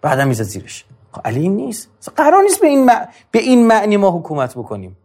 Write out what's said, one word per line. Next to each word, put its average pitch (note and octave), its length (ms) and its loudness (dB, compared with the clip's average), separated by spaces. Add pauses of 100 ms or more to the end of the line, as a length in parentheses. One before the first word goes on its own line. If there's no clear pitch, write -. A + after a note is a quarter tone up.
بعدم C3+ 260 0
میزد A2+ 140 -2
زیرش. - 420 -12 (280)
خب، - 120 -20
علی A#2 160 -4
این F#3 160 -2
نیست. A#3+ 420 -10
اصلاً - 180 -20
قرار F4+ 260 4
نیست G4 180 0
به G4 60 2
این C#4 180 4
مع-، A#3+ 240 2 (220)
به A3 80 2
این A#3+ 280 4
معنی G#3 300 2
ما G3+ 140 2
حکومت D3+ 440 -6
بکنیم. G#2 500 -12